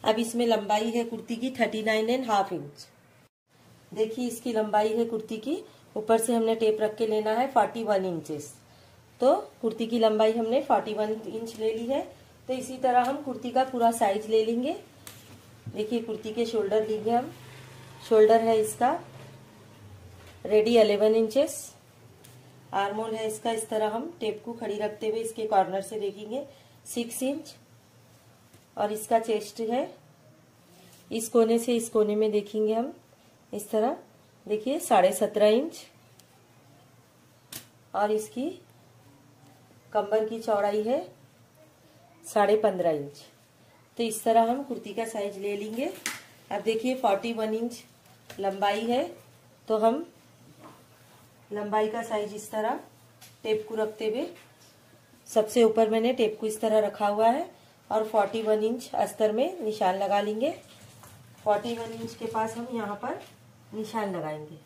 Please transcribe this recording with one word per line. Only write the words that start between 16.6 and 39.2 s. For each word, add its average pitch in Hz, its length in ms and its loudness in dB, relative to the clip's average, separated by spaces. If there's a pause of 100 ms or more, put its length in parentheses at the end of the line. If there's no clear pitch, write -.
लेंगे 214 220 -2
हम, 240 240 0 (760)
शोल्डर 220 320 8
है 226 200 4
इसका 247 380 0 (1500)
रेडी 214 340 6
इलेवन 208 360 6
इंचेस, 226 560 2 (1040)
आर्महोल 214 400 -2
है 220 120 -4
इसका, 220 240 -4
इस 220 180 -4
तरह 214 200 0
हम 247 220 -6 (100)
टेप 214 240 -4
को 233 80 -8
खड़ी 214 240 -6
रखते 214 320 -4
हुए 226 120 -2
इसके 220 260 -8
कॉर्नर 196 340 2
से 214 200 -10
देखेंगे 214 420 -8 (440)
सिक्स 233 360 -6
इंच, 285 320 -6 (1200)
और 208 160 -2
इसका 214 260 0
चेस्ट 226 440 -2
है 240 280 -2 (1200)
इस 226 180 -6
कोने 233 300 4
से 233 180 0
इस 226 120 -2
कोने 208 280 2
में 214 160 2
देखेंगे 208 420 0
हम 254 180 -2 (600)
इस 208 180 -10
तरह, 220 260 2 (500)
देखिए, 214 340 -2
साढ़े 196 320 6
सत्रह 208 360 4
इंच, 254 300 2 (2250)
और 208 160 2
इसकी 214 380 -4 (1400)